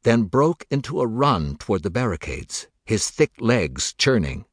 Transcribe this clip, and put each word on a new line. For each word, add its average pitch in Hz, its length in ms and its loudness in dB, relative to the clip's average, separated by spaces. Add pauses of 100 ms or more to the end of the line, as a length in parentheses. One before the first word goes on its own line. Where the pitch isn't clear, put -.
then 117 220 4
broke 143 460 0
into 139 320 -2
a 123 40 0
run 110 500 0
toward 95 260 -2
the 95 80 -2
barricades, 82 760 -6 (200)
his 107 240 -2
thick - 280 2
legs 101 540 0
churning. 85 600 0